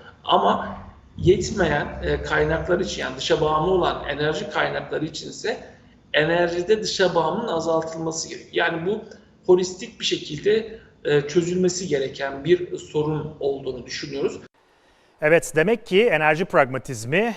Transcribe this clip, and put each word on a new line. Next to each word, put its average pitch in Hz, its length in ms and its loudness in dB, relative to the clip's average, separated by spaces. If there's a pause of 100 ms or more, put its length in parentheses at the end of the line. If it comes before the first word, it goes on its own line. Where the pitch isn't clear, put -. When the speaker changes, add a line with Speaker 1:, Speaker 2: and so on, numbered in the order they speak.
(240)
Speaker 1:
Ama 202 520 2 (400)
yetmeyen, 170 720 2 (160)
e, 147 200 -2
kaynaklar 160 580 0
için, - 220 -4
yani 131 140 -6
dışa 151 240 2
bağımlı 156 300 2
olan 151 380 0
enerji 147 420 -2
kaynakları 143 540 -2
için - 260 -10
ise 233 300 -6 (520)
enerjide 175 680 2
dışa 180 320 2
bağımlılığın 170 380 0
azaltılması 160 760 -2
gerekiyor. - 380 -2
Yani 165 200 -2
bu 214 140 -2 (460)
holistik 185 540 2
bir - 40 -6
şekilde, 196 760 -2 (260)
e, 147 160 4
çözülmesi 175 680 0
gereken 139 560 -4
bir 175 340 2
sorun 151 640 -4
olduğunu 135 460 -4
düşünüyoruz. 143 540 -6 (800)
Speaker 2:
Evet, 160 360 4
demek 202 300 2
ki 196 200 4
enerji 156 380 2
pragmatizmi 139 920 2